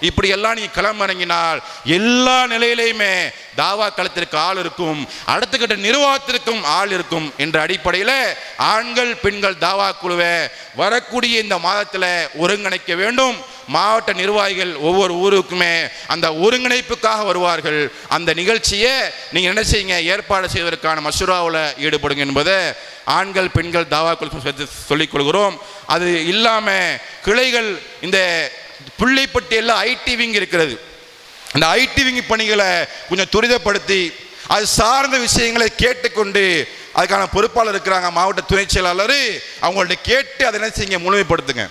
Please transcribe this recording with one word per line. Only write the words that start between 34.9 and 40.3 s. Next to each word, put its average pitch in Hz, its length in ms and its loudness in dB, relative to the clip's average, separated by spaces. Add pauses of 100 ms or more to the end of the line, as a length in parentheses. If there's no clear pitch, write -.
விஷயங்களை 233 420 2 (160)
கேட்டுக்கொண்டு, 214 600 0 (520)
அதுக்கான 190 380 2
பொறுப்பாளர் 214 400 2
இருக்கிறாங்க, 190 340 0 (100)
மாவட்ட 180 320 2
துணை 190 160 2
செயலாளர், 190 520 2 (460)
அவங்கள்ட்ட 180 320 2 (140)
கேட்டு 262 380 0